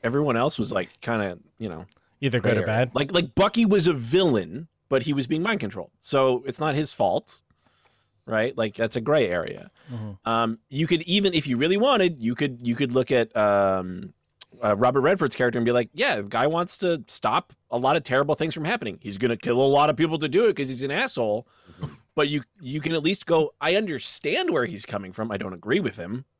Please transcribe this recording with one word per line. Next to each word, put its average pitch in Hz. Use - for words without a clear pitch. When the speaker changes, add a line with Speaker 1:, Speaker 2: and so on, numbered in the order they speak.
Speaker 1:
everyone 131
else 131
was, 107
like, 92
kinda, 104
you 110
know, 82
Speaker 2:
Either 123
good -
Speaker 1:
gray 110
Speaker 2:
or -
Speaker 1:
area. 95
Speaker 2:
bad. 120
Speaker 1:
Like, 139
like, 170
Bucky 208
was 190
a 170
villain, 123
but 135
he 151
was 135
being 156
mind 214
controlled. 95
So 131
it's 135
not 151
his 147
fault, -
right? 110
Like, 110
that's 113
a 120
gray 131
area. 80
Speaker 2:
Mm-hmm. 107
Speaker 1:
Um, 113
you 147
could 170
even, 190
if 151
you 127
really 165
wanted, 202
you 117
could, 135
you 120
could 127
look 127
at, 120
um, 95
uh, 107
Robert 127
Redford's 147
character 123
and 117
be 120
like, 120
"Yeah, 202
the 101
guy 113
wants 170
to 170
stop -
a 120
lot 139
of 151
terrible 139
things 160
from 156
happening. 165
He's 98
gonna 117
kill 120
a 135
lot 143
of 143
people 160
to 151
do 202
it 202
'cause 139
he's 131
an 139
asshole." 123
Speaker 3:
Mm-hmm. -
Speaker 1:
But 147
you, 147
you 147
can 160
at 156
least 185
go, 160
"I 160
understand 208
where 143
he's 113
coming 98
from. 110
I 101
don't 92
agree 107
with 135
him." 104